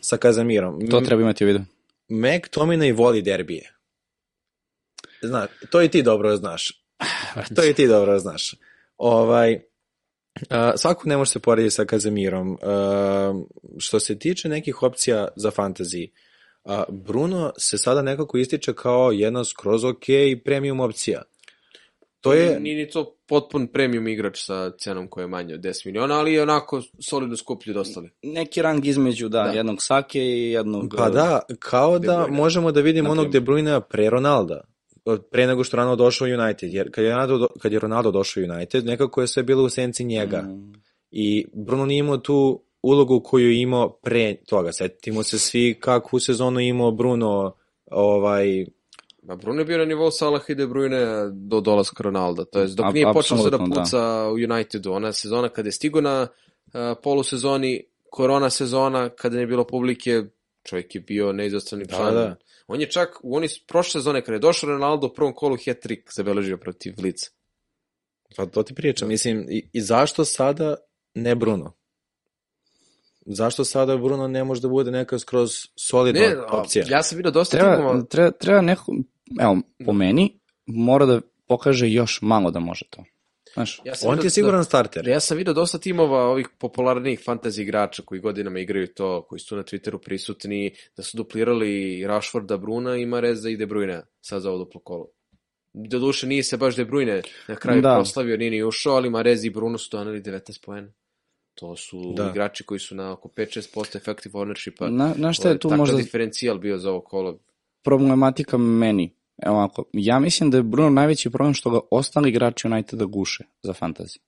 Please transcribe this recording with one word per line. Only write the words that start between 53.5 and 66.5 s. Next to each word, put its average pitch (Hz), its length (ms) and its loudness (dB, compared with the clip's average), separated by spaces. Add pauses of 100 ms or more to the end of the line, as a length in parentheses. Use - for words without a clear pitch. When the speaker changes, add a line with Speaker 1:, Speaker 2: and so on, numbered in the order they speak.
Speaker 2:
apsolutno, 92 200 0
da. 90 60 0
Speaker 3:
puca - 180 0 (260)
u 110 80 0
Unitedu. 113 580 -2
Ona 104 220 -4
sezona 117 360 -2
kada 107 180 -6
je 101 40 -6
stigao 151 300 0
na, 135 260 0 (460)
a, 120 220 -6
polusezoni, 135 840 -2 (300)
korona 135 380 2
sezona, 131 600 0
kada 120 240 -4
nije 120 120 -2
bilo 123 160 0
publike, 123 600 -2 (400)
čovjek 90 320 -10
je 92 60 -8
bio 101 320 -2
neizostavni 101 520 -6
Speaker 1:
Da, 92 100 -8
Speaker 3:
član. 104 180 0
Speaker 1:
da. 110 220 0 (320)
Speaker 3:
On 139 140 -6
je 147 60 -4
čak 175 220 0 (120)
u 127 140 -6
oni 160 120 -2
s-, - 120 -10
prošle 175 320 -2
sezone, 139 300 -2
kada 113 120 -6
je 107 60 -2
došao 156 300 2
Ronaldo, 143 380 0
u - 60 -6
prvom 135 200 0
kolu 139 240 -2
hat-trick 117 520 -8
zabeležio 98 480 -2